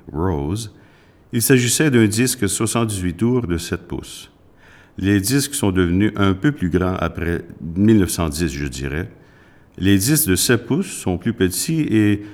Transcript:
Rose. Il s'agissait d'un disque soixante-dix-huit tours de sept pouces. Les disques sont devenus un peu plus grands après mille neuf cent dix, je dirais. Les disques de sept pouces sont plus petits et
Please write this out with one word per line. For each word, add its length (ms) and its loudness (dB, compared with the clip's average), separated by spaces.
Rose. 600 -4
Il 100 -2
s'agissait 500 4
d'un 160 6
disque 400 0
soixante-dix-huit 640 -2
tours 320 0
de 100 -2
sept 300 -6
pouces. 460 -12
Les 220 2
disques 340 0
sont 160 0
devenus 460 2
un 160 2
peu 180 0
plus 200 -2
grands 260 0
après 460 -4
mille 220 6
neuf 120 2
cent 180 -2
dix, 200 -2
je 180 -4
dirais. 420 -6
Les 180 6
disques 320 2
de 60 4
sept 320 2
pouces 240 -2
sont 280 -4
plus 140 -2
petits 500 0
et 400 2